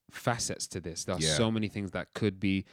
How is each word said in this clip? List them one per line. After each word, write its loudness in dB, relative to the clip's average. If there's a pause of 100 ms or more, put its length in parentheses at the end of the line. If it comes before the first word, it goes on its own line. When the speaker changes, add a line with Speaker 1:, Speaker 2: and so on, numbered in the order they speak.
(100)
Speaker 1:
facets -2
to -6
this. -8
There -2
are 0
Speaker 2:
Yeah. 4
Speaker 1:
so 4
many 0
things -6
that -6
could 0
be 4